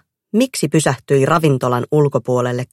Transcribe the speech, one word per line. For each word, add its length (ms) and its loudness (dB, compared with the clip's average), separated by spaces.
miksi 360 -2
pysähtyi 580 0
ravintolan 640 0
ulkopuolelle 800 0